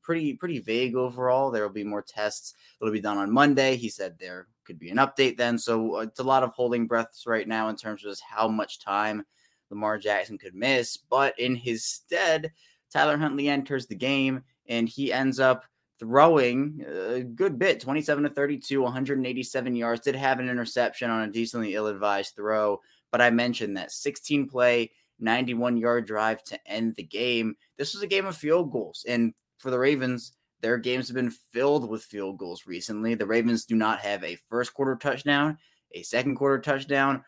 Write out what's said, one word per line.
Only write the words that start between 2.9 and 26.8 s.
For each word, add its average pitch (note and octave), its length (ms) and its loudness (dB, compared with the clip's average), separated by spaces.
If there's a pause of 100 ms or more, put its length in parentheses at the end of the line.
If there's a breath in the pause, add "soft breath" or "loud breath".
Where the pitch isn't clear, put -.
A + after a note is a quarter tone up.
be G#2+ 60 -2
done G#2 180 -2
on G2+ 140 -2
Monday. C3+ 460 6
He A#2 120 -4
said F#2 300 -10
there F#2 260 -12 (180)
could F2 140 -18
be E2+ 140 -14
an G#2+ 60 -2
update C3+ 380 4
then. A#2+ 220 0
So, A2+ 380 0
uh, G#2+ 60 -2
it's A2 180 -8
a B2+ 40 -4
lot C3 200 4
of A#2+ 80 2
holding A#2+ 340 0
breaths A2+ 400 -2
right A2+ 220 -2
now A2 220 -2
in G#2 60 -6
terms G#2+ 280 -12
of G#2 80 -10
just G2 100 -12
how A2 260 0
much G#2+ 320 -4
time G#2 460 -2 (460)
Lamar G#2+ 260 -2
Jackson G2+ 400 -2
could F#2 160 -18
miss. A#2+ 440 0
But C3+ 420 2
in B2 160 0
his A#2+ 280 -4
stead, D#3+ 680 -2 (420 soft breath)
Tyler D3 240 4
Huntley C#3+ 320 0
enters C#3 380 -2
the G#2 80 -10
game, C3 480 0 (240)
and A#2 200 0
he C#3 240 -4
ends C3 280 0
up - 240 4 (360)
throwing C#3 880 4
a G2 360 -4
good C3 340 -2
bit, D3+ 220 2
twenty-seven D3 440 0
to D3 60 2
thirty-two, C#3 560 0
a A#2+ 60 0
hundred C3 260 -2
and B2+ 80 0
eighty-seven B2+ 500 -4
yards, A#2 260 0
did C3+ 140 0
have C3+ 240 2
an B2+ 80 -4
interception A#2+ 640 -2
on A2+ 140 0
a G#2 80 -6
decently A2+ 420 -2
ill-advised G#2 600 -2
throw. G#2+ 460 0 (300 soft breath)
But A#2+ 100 4
I A#2+ 100 8
mentioned A#2 460 0
that F2+ 140 -10
sixteen C#3+ 560 -2
play, B2 440 4 (280)
ninety-one A#2+ 580 0
yard A#2+ 280 2
drive A2 400 0
to - 220 -12
end A2+ 280 -2